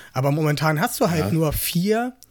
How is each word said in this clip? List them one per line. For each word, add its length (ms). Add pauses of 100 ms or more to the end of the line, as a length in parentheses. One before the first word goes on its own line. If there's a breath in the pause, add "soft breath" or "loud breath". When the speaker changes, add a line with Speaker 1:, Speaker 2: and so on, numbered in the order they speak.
(120 loud breath)
Speaker 1:
Aber 180
momentan 500
hast 200
du 100
halt 160
Speaker 2:
Ja. 60
Speaker 1:
nur 200
vier 640 (160)